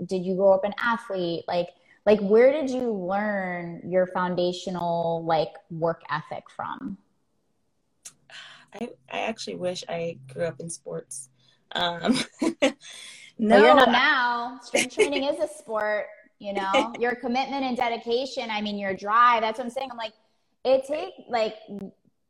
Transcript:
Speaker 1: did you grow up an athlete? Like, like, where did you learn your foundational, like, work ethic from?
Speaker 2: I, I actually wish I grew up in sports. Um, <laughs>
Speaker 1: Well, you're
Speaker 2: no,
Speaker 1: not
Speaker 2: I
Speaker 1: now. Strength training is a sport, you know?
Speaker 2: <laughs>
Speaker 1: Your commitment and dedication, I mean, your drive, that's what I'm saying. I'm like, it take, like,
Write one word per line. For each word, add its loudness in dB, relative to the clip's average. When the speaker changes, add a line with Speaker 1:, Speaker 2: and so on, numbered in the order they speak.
Speaker 1:
did -2
you 0
grow 6
up 4
an -2
athlete? -2
Like, -2
like, 6
where 8
did -2
you -2
learn -4
your 2
foundational, -2
like, 0
work -2
ethic -8
from? -8
Speaker 2:
I, -10
I -4
actually -6
wish -6
I -6
grew -4
up -8
in -12
sports. -12
Um, 0
<laughs> 0
Speaker 1:
Well, 8
you're 10
Speaker 2:
no, 8
Speaker 1:
not 4
Speaker 2:
I 4
Speaker 1:
now. 0
Strength -2
training 2
is -2
a 0
sport, -4
you -8
know? 0
Speaker 2:
<laughs> -12
Speaker 1:
Your 0
commitment -2
and -2
dedication, -2
I -4
mean, -4
your -4
drive, 4
that's -2
what -6
I'm -8
saying. -6
I'm -14
like, -10
it 4
take, -6
like, 0